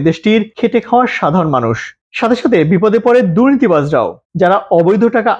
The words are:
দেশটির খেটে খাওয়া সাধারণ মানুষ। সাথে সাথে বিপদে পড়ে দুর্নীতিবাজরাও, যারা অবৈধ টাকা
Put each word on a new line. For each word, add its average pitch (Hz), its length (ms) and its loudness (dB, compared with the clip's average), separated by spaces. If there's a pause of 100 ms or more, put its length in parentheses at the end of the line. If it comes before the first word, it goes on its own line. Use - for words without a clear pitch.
দেশটির 185 400 0 (160)
খেটে 240 240 -2
খাওয়া 247 260 0
সাধারণ 160 440 -2
মানুষ। 120 280 -2 (360)
সাথে 240 220 -2
সাথে 247 280 0
বিপদে 196 340 2
পড়ে 240 240 2
দুর্নীতিবাজরাও, 170 840 0 (280)
যারা 185 200 2 (140)
অবৈধ 180 340 2
টাকা 226 360 0